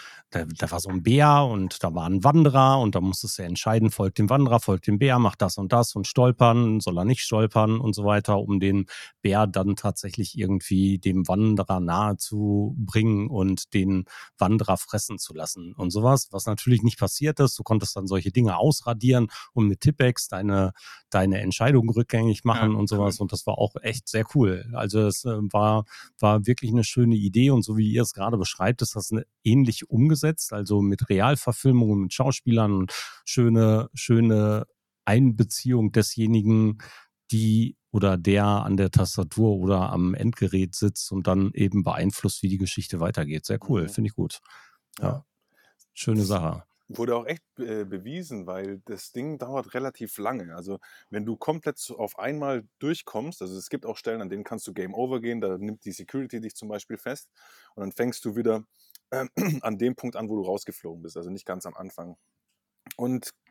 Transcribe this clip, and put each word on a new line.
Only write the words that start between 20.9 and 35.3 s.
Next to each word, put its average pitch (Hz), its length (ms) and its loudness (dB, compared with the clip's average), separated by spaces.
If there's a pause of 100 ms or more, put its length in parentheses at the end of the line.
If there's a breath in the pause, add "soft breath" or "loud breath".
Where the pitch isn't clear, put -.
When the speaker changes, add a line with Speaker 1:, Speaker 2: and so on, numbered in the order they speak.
Speaker 1:
deine 98 300 2
Entscheidung 113 500 2
rückgängig 113 540 0
machen 113 260 2
Speaker 2:
Ja, 107 80 0
Speaker 1:
und 104 80 2
sowas. 101 320 0
Speaker 2:
cool. 104 60 -4
Speaker 1:
Und 92 60 -6
das - 140 -8
war 101 140 -2
auch 104 200 -2
echt 117 300 -6
sehr 113 240 -2
cool. 107 400 2
Also 107 320 0
es, 98 180 -2
äh, 117 140 -4 (140)
war, 107 340 2 (340 loud breath)
war 107 280 4
wirklich 120 240 0
eine 117 120 4
schöne 117 300 4
Idee 107 380 4
und 123 100 4
so 110 160 -2
wie 107 140 4
ihr 120 100 2
es 110 120 -2
gerade 104 260 -2
beschreibt, 95 480 -2
ist - 80 -8
das 101 160 -8
eine 110 140 -2 (180)
ähnlich 120 460 4
umgesetzt, 151 640 2
also 101 280 0
mit 101 280 0
Realverfilmungen, 113 960 2
mit 92 100 -4
Schauspielern 117 580 2
und 95 220 0 (320 loud breath)
schöne, 113 680 4
schöne 110 720 2 (380)
Einbeziehung 117 880 2